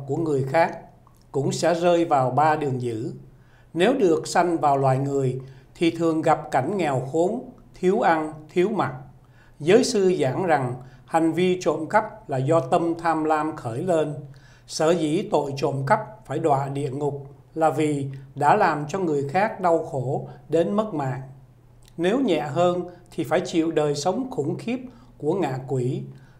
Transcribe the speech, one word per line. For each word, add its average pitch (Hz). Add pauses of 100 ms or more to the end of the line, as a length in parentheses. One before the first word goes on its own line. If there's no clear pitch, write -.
của 139
người 147
khác 165 (540)
cũng 139
sẽ 170
rơi 175
vào 135
ba 151
đường 131
dữ. 120 (640)
Nếu 190
được 165
sanh 175
vào 143
loài 135
người 139 (340)
thì 165
thường 165
gặp 156
cảnh 147
nghèo 143 (100)
khốn, 190 (320)
thiếu 190
ăn, 156 (200)
thiếu 185
mặc. 170 (680)
Giới 196
sư 190
giảng 185
rằng 135 (300)
hành 165
vi 180
trộm 160
cắp -
là 135
do 147
tâm 170
tham 160
lam 156
khởi 120
lên. 160 (520)
Sở 160
dĩ 170
tội 143
trộm 143 (120)
cắp -
phải 135
đọa 143
địa 139
ngục 139 (280)
là 160
vì 147 (280)
đã 143
làm 160
cho 196
người 147
khác 196
đau 170
khổ 139 (200)
đến 175
mất 208
mạng. 131 (760)
Nếu 190
nhẹ 190
hơn 175 (260)
thì 160
phải 151
chịu 170
đời 151
sống 202
khủng 139
khiếp 254 (400)
của 151
ngạ 143 (100)
quỷ, 139 (380)